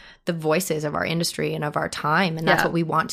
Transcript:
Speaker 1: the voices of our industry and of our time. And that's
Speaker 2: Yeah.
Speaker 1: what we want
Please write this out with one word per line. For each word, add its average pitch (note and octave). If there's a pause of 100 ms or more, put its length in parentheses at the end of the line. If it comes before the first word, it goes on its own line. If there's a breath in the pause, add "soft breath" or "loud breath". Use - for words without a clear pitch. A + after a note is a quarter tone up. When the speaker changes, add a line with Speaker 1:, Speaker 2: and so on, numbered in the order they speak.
(260 loud breath)
Speaker 1:
the F3
voices D#3
of D3+
our E3+
industry E3
and D#3
of D3
our D#3
time. D#3+
And D#3+
that's -
Speaker 2:
Yeah. E3
Speaker 1:
what -
we E3+
want D#3